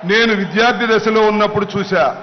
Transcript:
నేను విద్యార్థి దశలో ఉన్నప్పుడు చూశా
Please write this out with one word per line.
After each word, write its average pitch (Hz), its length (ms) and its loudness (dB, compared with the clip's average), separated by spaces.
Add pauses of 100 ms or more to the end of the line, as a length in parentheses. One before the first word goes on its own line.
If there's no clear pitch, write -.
నేను 220 300 2
విద్యార్థి 214 640 0
దశలో 220 220 2
ఉన్నప్పుడు 208 460 0 (120)
చూశా 165 440 0